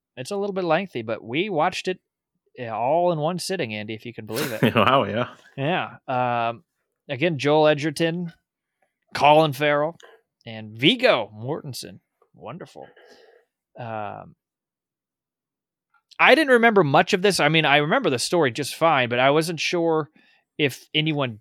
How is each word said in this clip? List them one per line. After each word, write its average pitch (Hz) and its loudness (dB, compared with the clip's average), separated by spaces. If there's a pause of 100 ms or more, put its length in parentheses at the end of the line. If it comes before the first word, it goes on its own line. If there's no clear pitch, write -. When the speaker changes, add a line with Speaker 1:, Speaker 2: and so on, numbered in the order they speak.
(160)
Speaker 1:
it's 127 -14
a 202 -6
little 202 -4
bit 190 -4
lengthy, 165 -2
but 110 -6
we 151 -4
watched 175 -2
it, 185 -6 (580)
yeah, 117 -10
all 156 2
in 156 -4
one 165 -2
sitting, 160 -6
Andy, 107 -8
if 107 -12
you 117 -12
can 107 -14
believe 117 -6
it. 110 0
Speaker 2:
<laughs> - -
Wow, 120 4
yeah. 104 -4 (300)
Speaker 1:
Yeah. 139 -4 (520)
Um, 117 -10 (460)
again, 143 -2
Joel 151 4
Edgerton, 165 -2 (800)
Colin 151 4
Farrell, 147 -2 (480)
and 110 -14
Viggo 165 2
Mortensen. 120 -12 (340)
Wonderful. 82 -18 (920)
Um, 104 -12 (1800)
I 190 8
didn't 285 4
remember 226 6
much 151 2
of 180 0
this. 190 2
I 147 2
mean, 156 2
I 139 6
remember 175 0
the 127 0
story 156 0
just 135 -8
fine, 143 2
but 123 -2
I 131 4
wasn't 160 0
sure 165 -2 (480)
if 143 -4
anyone 143 -2